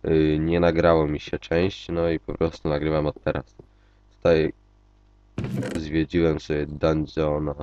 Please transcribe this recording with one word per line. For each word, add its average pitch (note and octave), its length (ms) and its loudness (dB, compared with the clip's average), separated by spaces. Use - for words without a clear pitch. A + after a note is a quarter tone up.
yy, D#2 340 2
nie E2 220 0
nagrało E2 460 4
mi D2+ 140 -4
się - 180 -8
część, F2 500 -2
no E2+ 220 -2
i D#2+ 100 -2
po D2+ 140 -10
prostu D#2+ 340 -2
nagrywam D2+ 380 0
od - 160 -6
teraz. D2+ 340 -4
Tutaj D#2+ 360 4
zwiedziłem D#2 640 0
sobie D2 260 -2
dungeona. D2+ 960 -2